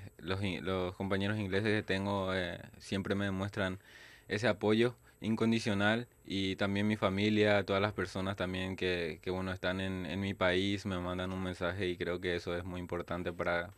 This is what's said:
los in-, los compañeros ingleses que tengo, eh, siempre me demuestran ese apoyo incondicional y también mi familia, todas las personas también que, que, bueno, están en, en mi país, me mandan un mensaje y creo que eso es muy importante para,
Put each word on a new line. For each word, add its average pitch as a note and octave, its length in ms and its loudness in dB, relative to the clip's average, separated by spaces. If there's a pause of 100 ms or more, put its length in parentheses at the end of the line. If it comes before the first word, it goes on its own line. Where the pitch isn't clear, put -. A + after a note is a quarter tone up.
(200)
los F#2+ 240 -4
in-, F2 200 -4
los F#2 320 -2
compañeros G2 440 0
ingleses G2+ 340 0
que G#2+ 100 2
tengo, F#2+ 520 -2
eh, F2+ 240 -2 (180)
siempre G2 380 -2
me G2+ 100 0
demuestran F#2+ 540 -2 (500)
ese G#2+ 180 2
apoyo A2 480 4 (440)
incondicional A2+ 680 2 (180)
y F#2+ 300 0
también G2+ 320 2
mi G#2+ 80 4
familia, G#2 720 4
todas G2 160 2
las G#2 120 2
personas F#2+ 440 -4
también F#2 400 -2
que, F2 440 -2
que, - 80 -6
bueno, F#2 220 -2
están F#2 300 -2
en, F#2+ 240 -2
en E2+ 160 -4
mi G2 120 0
país, G2 520 2
me F#2+ 140 -2
mandan F2+ 340 -4
un F#2+ 100 -4
mensaje F2+ 440 -2
y F2+ 100 -2
creo F2+ 240 -4
que F#2 140 0
eso F2 200 -4
es F2 80 -4
muy F2+ 160 -6
importante F2 540 -4
para, F2 440 -2